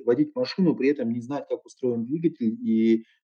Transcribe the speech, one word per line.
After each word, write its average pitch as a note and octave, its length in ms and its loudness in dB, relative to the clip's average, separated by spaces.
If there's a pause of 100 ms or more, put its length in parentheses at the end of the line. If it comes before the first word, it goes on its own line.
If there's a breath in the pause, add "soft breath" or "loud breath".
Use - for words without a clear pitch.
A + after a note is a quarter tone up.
водить D3 300 2
машину, C3 400 0
при B2+ 140 2
этом B2 220 -2
не A#2+ 100 -4
знать, C3+ 260 -8
как - 180 -6
устроен A#2 400 -4
двигатель, C#3+ 500 -2 (120)
и A2+ 380 2 (200 loud breath)